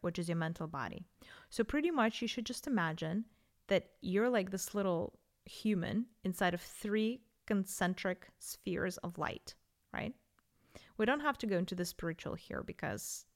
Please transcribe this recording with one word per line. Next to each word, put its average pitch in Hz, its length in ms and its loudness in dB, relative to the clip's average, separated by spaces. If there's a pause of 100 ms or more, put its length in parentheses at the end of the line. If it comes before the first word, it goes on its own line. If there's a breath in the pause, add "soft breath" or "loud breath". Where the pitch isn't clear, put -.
which 170 180 -2
is 170 100 0
your 170 80 2
mental 165 300 0
body. 156 380 -6 (460 loud breath)
So - 120 2
pretty 302 280 2
much 233 300 4
you 233 60 0
should 226 200 -4
just - 200 -8
imagine 170 600 2 (420 soft breath)
that - 220 4 (100)
you're 208 300 4
like 196 200 4
this 190 240 -4
little 185 440 0 (260)
human 214 640 0 (180)
inside 180 300 2
of 175 60 -4
three 220 600 0 (260)
concentric 185 800 0 (100)
spheres - 600 -4
of 170 200 -8
light, - 360 -4 (380)
right? - 220 -4 (840 loud breath)
We 214 80 2
don't 285 140 4
have 294 180 0
to - 80 -2
go 196 120 2
into 185 160 0
the 180 100 -2
spiritual - 500 -4
here - 300 -6
because, - 720 -6